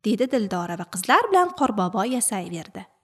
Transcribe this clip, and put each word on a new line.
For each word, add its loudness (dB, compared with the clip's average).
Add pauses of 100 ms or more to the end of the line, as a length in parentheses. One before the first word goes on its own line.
dedi 2
Dildora -2
va -8
qizlar 2
bilan 6
qorbobo 0
yasayverdi. -4 (180)